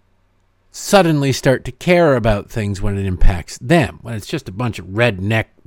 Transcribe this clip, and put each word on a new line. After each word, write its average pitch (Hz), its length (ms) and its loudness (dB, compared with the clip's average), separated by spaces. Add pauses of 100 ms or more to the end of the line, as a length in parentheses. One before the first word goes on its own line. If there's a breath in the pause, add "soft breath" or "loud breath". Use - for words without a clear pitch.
(680)
suddenly 156 640 2
start 127 340 0
to 127 60 -10
care 170 440 2
about 107 360 -2
things 101 280 -4
when 101 200 -2
it 98 60 -4
impacts 92 520 2
them. 135 460 0
When 117 100 -12
it's 107 140 -10
just - 200 -8
a 104 40 -12
bunch 104 260 -6
of 87 80 -14
redneck 104 600 -2 (220)